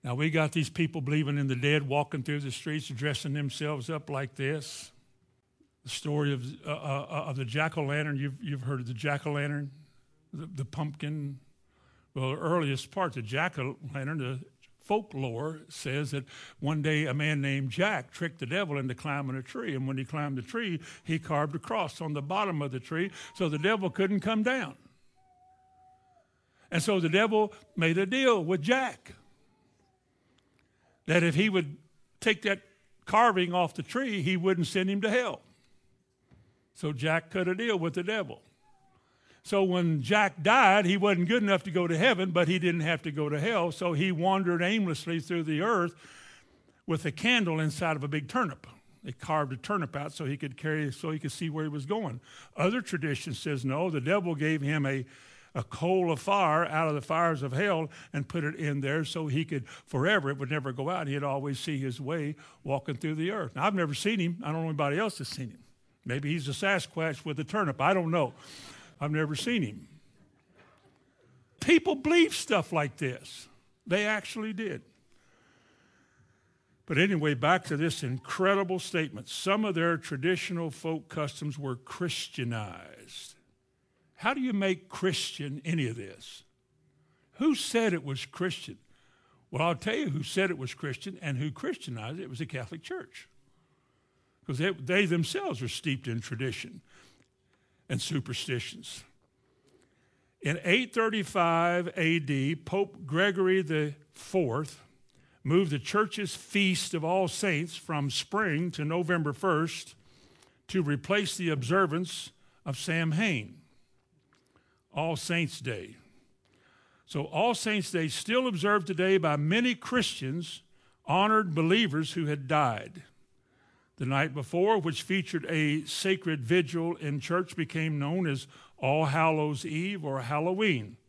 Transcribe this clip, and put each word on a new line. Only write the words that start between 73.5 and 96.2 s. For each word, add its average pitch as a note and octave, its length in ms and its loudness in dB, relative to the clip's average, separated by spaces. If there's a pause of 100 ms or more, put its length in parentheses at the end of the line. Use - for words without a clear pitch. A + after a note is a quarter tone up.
They G#3 200 2
actually G#3+ 480 -4
did. F3+ 280 -6 (2000)
But D3 120 -2
anyway, D#3 360 4
back D3 320 2
to D#3 100 -2
this D#3 280 -2
incredible F#3 760 0
statement. D#3 480 -6
Some G#3 380 0
of G3 100 -2
their E3 220 2
traditional E3+ 720 -2
folk D#3+ 380 -6
customs D3 500 -6
were C3 160 -4
Christianized. A2 1600 -8 (800)
How A3+ 180 2
do C#4 60 -2
you B3+ 140 0
make G3 360 0
Christian D3 760 -4
any D#3+ 220 0
of A2+ 100 -6
this? - 460 -16 (960)
Who D4 160 4
said A3+ 380 2
it D3 120 -4
was C3+ 200 -6
Christian? - 520 -6 (760)
Well, C#3+ 120 0
I'll E3+ 120 4
tell A3 200 -2
you D4 140 0
who C#3 140 -4
said F#3+ 260 0
it E3 80 -2
was C3 160 -8
Christian D#3 480 -8
and C#3+ 160 -4
who D3 140 -2
Christianized C#3 680 -8
it. F#3+ 40 -10
It - 60 -12
was B2+ 100 -12
the D#3 60 -6
Catholic C#3+ 380 -10
Church. - 440 -14 (1200)
'Cause C3+ 120 -4
they, F3+ 140 2
they F3+ 340 2
themselves E3+ 560 0
were A#2+ 80 -4
steeped - 360 -4
in A#2 140 -4
tradition A#2+ 640 -6 (1080)